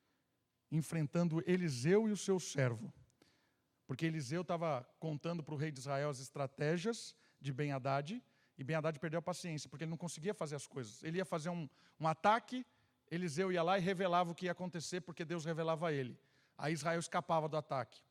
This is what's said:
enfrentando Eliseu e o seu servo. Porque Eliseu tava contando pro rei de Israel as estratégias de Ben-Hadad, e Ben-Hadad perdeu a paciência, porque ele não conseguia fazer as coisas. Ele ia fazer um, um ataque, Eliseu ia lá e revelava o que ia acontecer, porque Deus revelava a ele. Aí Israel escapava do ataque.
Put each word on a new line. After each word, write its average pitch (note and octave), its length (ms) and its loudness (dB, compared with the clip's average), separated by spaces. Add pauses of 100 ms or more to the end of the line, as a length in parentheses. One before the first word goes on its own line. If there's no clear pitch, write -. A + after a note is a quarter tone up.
(720)
enfrentando D#3+ 760 2
Eliseu F3+ 640 4
e G#3 40 2
o G3 40 0
seu F#3+ 220 2
servo. A#2+ 540 0 (920)
Porque B2+ 200 -2
Eliseu D#3+ 380 -2
tava D#3+ 400 0 (140)
contando D#3+ 440 -4
pro D3 140 -6
rei D#3 140 0
de C3+ 80 -8
Israel C#3 320 0
as B2+ 100 -4
estratégias D#3 960 -2 (260)
de C#3 120 -4
Ben-Hadad, C#3+ 720 -2 (360)
e C3+ 60 -8
Ben-Hadad D#3 340 0
perdeu E3 200 -2
a E3 40 -2
paciência, E3 460 -4
porque D3+ 160 -10
ele D#3+ 60 -4
não E3 60 -4
conseguia F3+ 380 -4
fazer D3+ 220 -4
as - 100 -8
coisas. A2+ 360 -10
Ele E3 160 -4
ia F#3 60 0
fazer E3+ 260 -4
um, F3 180 -4 (300)
um D#3 80 0
ataque, A3+ 600 2 (440)
Eliseu F3+ 420 0
ia F3 100 4
lá F#3 160 6
e F#3 40 2
revelava F3 480 4
o E3+ 40 -4
que F3+ 120 -6
ia F3 60 0
acontecer, F3 480 -4
porque E3+ 240 -8
Deus D#3+ 200 -4
revelava D#3+ 440 0
a D#3 40 2
ele. C3 260 -2 (380)
Aí D3 160 0
Israel E3 260 0
escapava E3 500 2
do D3+ 80 -2
ataque. C#3 440 -4 (100)